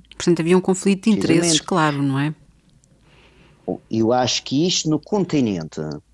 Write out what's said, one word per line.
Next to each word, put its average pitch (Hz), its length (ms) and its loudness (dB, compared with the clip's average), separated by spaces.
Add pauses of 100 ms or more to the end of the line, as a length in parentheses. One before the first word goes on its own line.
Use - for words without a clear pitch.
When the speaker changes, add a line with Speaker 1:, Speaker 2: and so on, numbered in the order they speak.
(160)
Speaker 1:
Portanto, 170 220 2
havia 170 180 2
um 185 40 4
conflito 190 500 0
de 208 60 4
interesses, 165 240 2
Speaker 2:
Precisamente. 165 240 0
Speaker 1:
claro, 151 360 0
não 139 160 0
é? 147 160 0 (1600)
Speaker 2:
Eu 110 240 0
acho 127 300 0
que 147 240 -2
isto 175 240 -2
no 156 80 0
continente, 127 800 -2 (340)